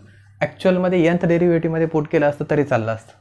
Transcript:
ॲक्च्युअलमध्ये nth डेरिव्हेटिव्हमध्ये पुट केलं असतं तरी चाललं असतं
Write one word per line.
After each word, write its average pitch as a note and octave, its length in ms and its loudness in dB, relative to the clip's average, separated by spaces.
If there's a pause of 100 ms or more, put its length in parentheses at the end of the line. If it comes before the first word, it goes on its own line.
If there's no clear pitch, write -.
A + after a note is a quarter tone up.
(420)
ॲक्च्युअलमध्ये F3+ 680 0
nth F3 180 0
डेरिव्हेटिव्हमध्ये E3 600 0
पुट D#3 200 -2
केलं D3+ 220 0
असतं D3 200 -4
तरी D3 140 2
चाललं A2+ 280 -2
असतं - 300 -12